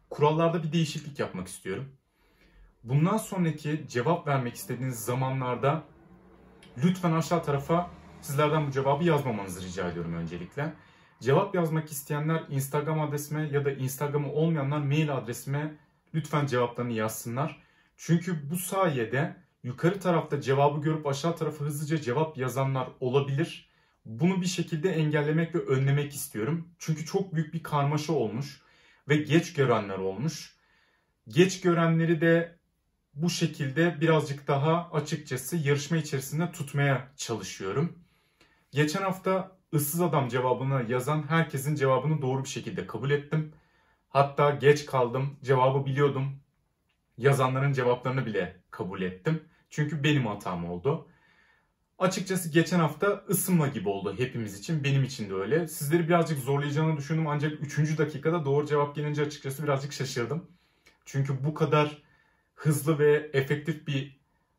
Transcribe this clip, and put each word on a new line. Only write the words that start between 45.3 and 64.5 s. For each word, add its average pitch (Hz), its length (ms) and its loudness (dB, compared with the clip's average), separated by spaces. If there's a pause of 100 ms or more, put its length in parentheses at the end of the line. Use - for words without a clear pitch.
cevabı 135 420 4
biliyordum. 135 400 2 (920)
Yazanların 135 560 2
cevaplarını 123 520 0
bile 95 360 -4 (100)
kabul 90 300 -6
ettim. 156 420 -2 (260)
Çünkü 147 340 -2
benim 139 220 4
hatam 92 440 -6
oldu. 135 380 -2 (920)
Açıkçası 185 500 0
geçen 165 300 4
hafta 196 500 2
ısınma 170 380 2
gibi 101 220 -4
oldu 95 280 -2
hepimiz 113 420 -4
için, 156 240 -4
benim 135 200 2
için 110 260 -6
de 95 40 -4
öyle. 127 340 0
Sizleri 156 400 0
birazcık 160 320 2
zorlayacağını 143 580 0
düşündüm 160 300 -2
ancak 151 340 -2
üçüncü 151 360 0
dakikada 156 480 0
doğru 143 200 2
cevap 143 300 0
gelince 151 260 -2
açıkçası 147 420 -6
birazcık 139 300 -2
şaşırdım. 123 580 -4 (540)
Çünkü 135 400 -2
bu 156 80 0
kadar 151 500 2 (520)
hızlı 147 440 2
ve 147 340 4
efektif 143 540 -2
bir 139 380 -6 (340)